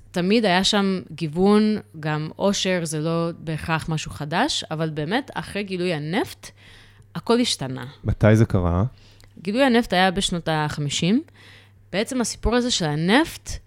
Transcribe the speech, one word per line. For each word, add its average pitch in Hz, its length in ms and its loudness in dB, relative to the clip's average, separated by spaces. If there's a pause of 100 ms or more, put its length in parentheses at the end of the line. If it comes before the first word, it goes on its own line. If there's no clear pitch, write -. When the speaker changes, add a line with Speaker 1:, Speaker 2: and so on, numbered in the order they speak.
(120)
Speaker 1:
תמיד 202 340 2
היה 185 180 4
שם 196 380 2 (100)
גיוון, 196 640 4 (220)
גם 156 360 -4
עושר, 190 480 0
זה 160 160 -4
לא 165 300 -2 (100)
בהכרח 156 500 -4
משהו 156 220 -4
חדש, 170 600 -2
אבל 160 180 -2
באמת, 156 440 -4
אחרי 196 300 -8
גילוי 185 300 -4
הנפט, 160 580 -6 (640)
הכל 233 240 0
השתנה. 131 460 -4 (180)
Speaker 2:
מתי 107 320 4
זה 107 100 6
קרה? 87 380 2 (580)
Speaker 1:
גילוי 208 220 0
הנפט 240 300 4
היה 185 180 4
בשנות 175 400 -4
החמישים. 156 720 0 (680)
בעצם 226 300 -2
הסיפור 214 340 -2
הזה 247 160 2
של 180 140 0
הנפט 170 680 0 (160)